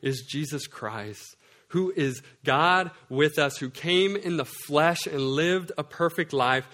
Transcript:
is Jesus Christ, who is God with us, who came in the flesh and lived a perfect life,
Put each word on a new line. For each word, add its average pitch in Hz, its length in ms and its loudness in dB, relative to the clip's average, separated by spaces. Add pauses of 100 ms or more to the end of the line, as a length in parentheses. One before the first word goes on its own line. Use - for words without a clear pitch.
is 131 180 -2
Jesus 139 460 -6
Christ, 107 680 -10 (340)
who 185 260 0
is 135 260 -2 (220)
God 170 480 4 (180)
with 147 300 2
us, 143 180 2
who 127 140 -6
came 185 440 2
in 175 220 -4
the 135 80 -2
flesh 160 640 0
and 151 120 -4
lived 160 560 0
a 151 80 -4
perfect 165 480 -2
life, 131 420 2